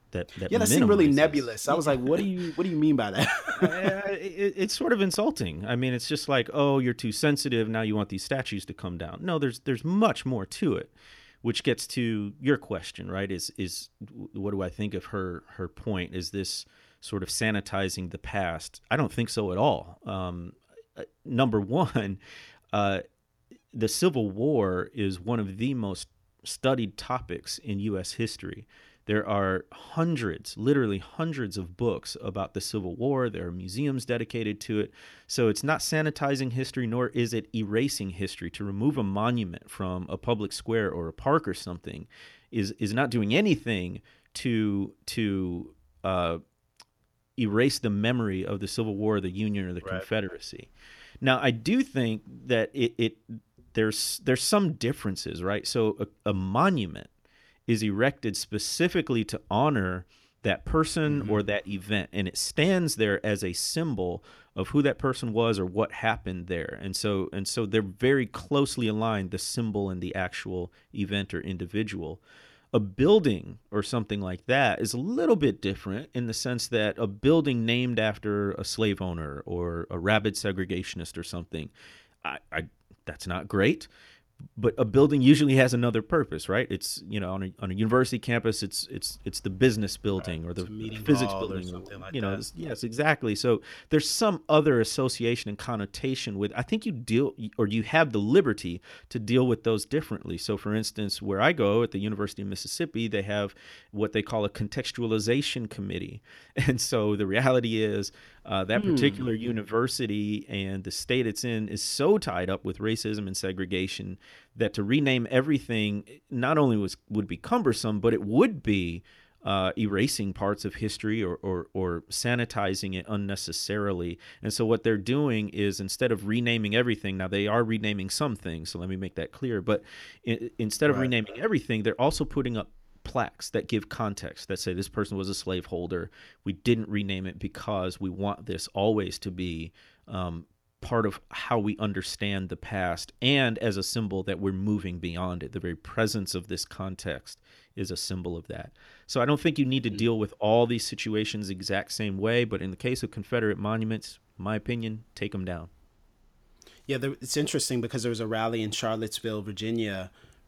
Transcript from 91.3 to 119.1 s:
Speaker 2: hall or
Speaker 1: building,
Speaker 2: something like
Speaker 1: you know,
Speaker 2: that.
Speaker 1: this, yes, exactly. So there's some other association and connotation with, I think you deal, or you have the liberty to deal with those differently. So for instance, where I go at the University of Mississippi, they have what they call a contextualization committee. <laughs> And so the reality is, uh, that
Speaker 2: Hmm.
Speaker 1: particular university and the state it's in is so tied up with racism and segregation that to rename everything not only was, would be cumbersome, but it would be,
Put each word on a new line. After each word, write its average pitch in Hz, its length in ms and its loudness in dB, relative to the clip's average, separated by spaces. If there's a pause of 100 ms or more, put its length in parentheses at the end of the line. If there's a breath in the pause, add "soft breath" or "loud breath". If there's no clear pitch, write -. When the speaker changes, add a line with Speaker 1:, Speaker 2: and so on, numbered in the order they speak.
Speaker 2:
hall 95 140 -4
or - 40 -4
Speaker 1:
building, 92 200 -6
Speaker 2:
something 90 320 -12
like 95 120 -12
Speaker 1:
you 131 80 -4
know, 98 120 0
Speaker 2:
that. 95 60 -2
Speaker 1:
this, - 180 -10
yes, 156 260 -8
exactly. 123 540 0
So 117 260 2 (280 loud breath)
there's 151 200 4
some 202 380 2
other 151 320 6
association 117 680 0
and 104 80 -6
connotation 113 800 -4
with, 101 180 0
I 123 60 2
think 220 220 -2
you 233 60 -2
deal, 123 440 2 (220)
or 110 120 4
you 110 160 2
have 156 280 4
the 107 60 2
liberty 107 640 4 (280 loud breath)
to 123 100 -4
deal 120 260 4
with 117 160 2
those 110 240 0
differently. 120 520 -4
So 104 180 -2
for 104 180 -2
instance, 107 480 -4
where 101 180 0
I 143 120 6
go 117 320 4
at 110 80 -2
the 98 80 -4
University 101 420 -4
of 98 60 -6
Mississippi, 117 580 -4
they 104 160 -2
have 104 320 -2 (380 loud breath)
what 104 180 0
they 107 120 2
call 107 220 -2
a 98 60 -2
contextualization 113 1200 -2
committee. 92 500 -8 (360 loud breath)
<laughs> 123 100 2
And 127 140 4
so 107 360 2
the 101 100 0
reality 117 560 4
is, 104 280 0 (340 loud breath)
uh, 95 200 -2
that 110 180 2
Speaker 2:
Hmm. 196 80 2
Speaker 1:
particular 127 420 2
university 110 1160 0
and 95 360 -4
the 101 60 -8
state 123 380 0
it's 104 160 -4
in 113 240 -2
is - 140 -6
so 190 360 4
tied 92 320 -2
up 98 140 -4
with 95 140 -4
racism 107 500 -2
and 95 80 -6
segregation 95 800 -4 (380 loud breath)
that 113 180 0
to 107 80 0
rename 127 480 2
everything 120 760 2 (260)
not 135 280 2
only 127 180 6
was, 98 200 0 (120)
would 104 180 0
be 90 100 -6
cumbersome, 117 640 0
but 113 120 4
it 113 100 2
would 143 400 4
be, 90 400 0 (420 soft breath)